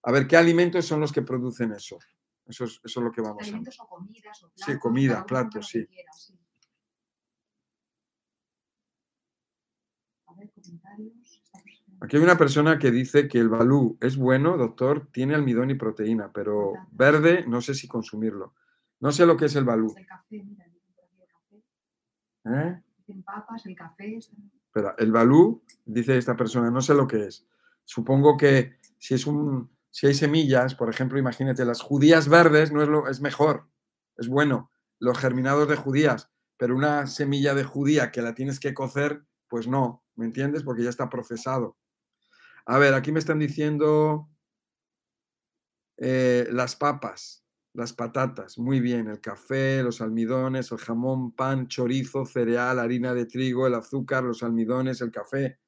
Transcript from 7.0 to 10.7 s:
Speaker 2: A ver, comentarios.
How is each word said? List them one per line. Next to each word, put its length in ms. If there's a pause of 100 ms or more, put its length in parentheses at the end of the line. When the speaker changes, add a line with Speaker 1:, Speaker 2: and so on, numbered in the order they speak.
Speaker 2:
A 80
ver, 160
comentarios. 920 (560)